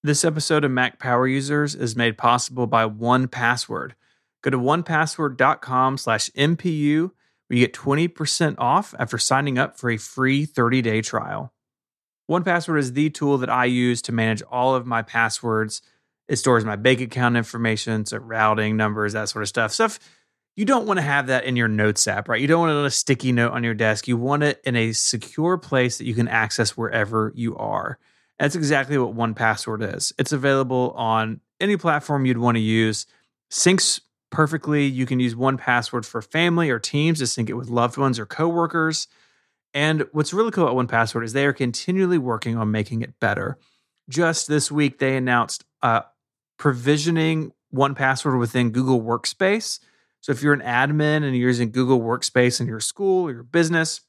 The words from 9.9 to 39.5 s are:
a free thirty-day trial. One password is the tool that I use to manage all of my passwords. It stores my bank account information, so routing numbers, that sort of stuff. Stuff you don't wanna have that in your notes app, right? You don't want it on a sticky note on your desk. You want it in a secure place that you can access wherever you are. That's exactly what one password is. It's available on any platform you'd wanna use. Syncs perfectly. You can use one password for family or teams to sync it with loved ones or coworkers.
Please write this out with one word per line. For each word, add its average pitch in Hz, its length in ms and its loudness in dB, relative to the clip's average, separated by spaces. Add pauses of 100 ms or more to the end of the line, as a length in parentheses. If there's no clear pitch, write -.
a 113 60 -2
free 131 480 0
thirty-day 120 580 2
trial. - 500 -6 (720)
One 175 180 0
password 170 360 0
is 127 140 -2
the 147 180 0
tool 143 280 0
that 123 120 -4
I 123 140 2
use 123 380 2
to - 80 -8
manage 110 320 0
all 127 300 0
of 123 140 -2
my 113 160 -2
passwords. 110 800 -2 (440)
It 123 100 -2
stores 117 280 4
my 107 120 -4
bank 123 240 4
account 120 360 0
information, 113 720 -2
so 110 100 -8
routing 110 600 0
numbers, 104 360 0
that 107 160 -4
sort 110 140 -6
of 98 60 -4
stuff. 113 220 0
Stuff 226 280 0 (560)
you 202 100 -2
don't 233 220 2
wanna 190 160 0
have 143 240 0
that 127 160 2
in 127 120 -2
your 117 120 2
notes 107 400 2
app, 101 200 -4
right? 117 140 0
You 139 60 0
don't 165 140 4
want 160 100 2
it 147 60 0
on 147 80 0
a 139 60 0
sticky 131 400 0
note 120 200 2
on 120 120 -4
your 117 120 -2
desk. 107 320 0
You 123 100 0
want 139 240 0
it 147 240 0
in 127 100 0
a 113 180 2
secure 160 680 -2
place 127 400 0
that - 60 -10
you 113 100 -4
can 117 120 0
access 110 480 -2
wherever 110 600 -2
you 117 220 -6
are. - 420 -6 (420)
That's 147 140 0
exactly 143 420 0
what 117 160 0
one 113 220 -2
password 110 480 -2
is. - 340 -6
It's 135 140 0
available 131 640 0
on 110 460 -2 (180)
any 202 180 0
platform 147 480 0
you'd 123 140 2
wanna 120 180 2
use. 110 480 2 (460)
Syncs - 500 2 (300)
perfectly. 151 560 0
You 131 180 -2
can 127 140 -2
use 123 160 -2
one 131 220 0
password 120 500 -2
for 110 160 -8
family 170 480 0
or 117 80 0
teams 151 400 0
to 127 80 -2
sync 113 240 -4
it - 20 -6
with 120 160 -8
loved 120 280 0
ones 135 200 2
or 107 80 -8
coworkers. 165 840 0 (680)